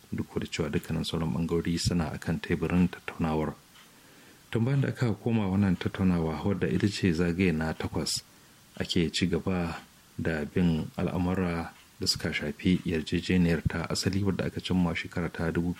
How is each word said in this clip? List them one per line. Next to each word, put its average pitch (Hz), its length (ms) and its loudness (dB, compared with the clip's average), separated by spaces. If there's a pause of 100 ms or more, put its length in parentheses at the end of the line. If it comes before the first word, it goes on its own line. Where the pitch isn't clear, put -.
(120)
duk - 280 -4
da - 80 -4
cewa 76 220 -4
dukkanin 80 340 -2
sauran 80 300 -2
bangarori 82 440 0
suna 82 380 0
akan 82 240 -4
teburin 87 480 2
tattaunawar. 78 680 -4 (960)
Tun 113 140 0
bayan 135 160 2
da - 60 2
aka 113 260 0
koma 110 380 0
wannan 95 240 4
tattaunawa 85 680 0
wadda 92 220 0
ita 101 200 2
ce 101 240 2
zagaye 87 400 2
na 80 220 0
takwas, - 500 -4 (560)
ake 82 320 0
ci - 160 0
gaba 87 480 -2 (420)
da 80 280 -2
bin 82 420 2 (100)
al'amura 87 760 0 (260)
da - 80 -2
suka - 260 -2
shafi - 520 2
yarjejeniyar 85 840 2
ta 82 200 -2
asali 98 340 0
wadda 95 220 0
aka - 160 -4
cimma 87 340 2
shekara - 360 -4
ta 82 200 -2
dubu 85 280 0